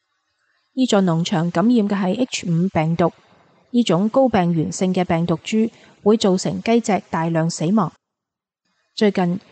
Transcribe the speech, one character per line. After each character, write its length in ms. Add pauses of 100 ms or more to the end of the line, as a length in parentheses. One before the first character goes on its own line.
(720)
呢 120
座 160
農 220
場 280
感 140
染 240
嘅 60
係 240
H 260
五 240
病 260
毒， 160 (600)
呢 120
種 260
高 200
病 240
原 180
性 220
嘅 100
病 220
毒 180
株 260 (340)
會 120
造 220
成 240
雞 180
隻 300
大 180
量 220
死 240
亡。 180 (1000)
最 180
近， 280 (120)